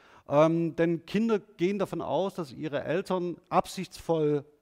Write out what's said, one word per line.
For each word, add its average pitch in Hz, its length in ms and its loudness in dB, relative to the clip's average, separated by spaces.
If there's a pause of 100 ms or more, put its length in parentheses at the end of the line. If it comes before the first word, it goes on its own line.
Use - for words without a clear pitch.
(280)
Ähm, 160 480 4
denn 170 280 0
Kinder 220 360 0
gehen 196 380 -2
davon 175 220 -4
aus, 180 340 -2
dass 143 180 -8
ihre 143 320 -6
Eltern 175 520 -2 (140)
absichtsvoll 156 960 0 (160)